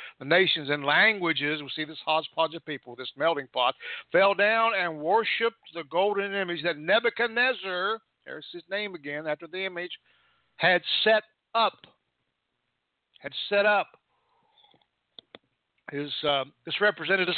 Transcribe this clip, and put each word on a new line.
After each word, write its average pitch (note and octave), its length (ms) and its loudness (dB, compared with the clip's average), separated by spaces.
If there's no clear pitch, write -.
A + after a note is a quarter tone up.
the C3+ 80 -14
nations, D#3+ 420 2
and D3 160 -2
languages," D#3+ 760 2
we C#3 80 -12
see D#3 140 -6
this D3 160 -12
hodgepodge D#3 540 -2
of E3 120 -14
people, B2+ 300 -10
this B2+ 200 -12
melting C#3+ 320 0
pot, B2+ 260 2
"fell G3 220 6
down A3 400 4
and E3+ 260 -2
worshipped G#3+ 720 0
the E3 120 -10
golden G3 500 0
image F3 280 -4
that E3 140 -2
Nebuchadnezzar," A3 1300 0
there's C#3+ 260 -14
his E3+ 160 -14
name G3 260 -6
again, D3 320 -8
after D3+ 200 -4
the F#3 180 -8
image, F3+ 340 -8
"had F3+ 280 2
set G#3+ 220 4
up." A3+ 320 0
Had C#3 160 -14
set G3+ 160 4
up. G#3 340 0
His, C#3+ 340 -8
uh, C#3 220 0
this D#3 160 -8
represented F#3 480 2
a F3 100 -2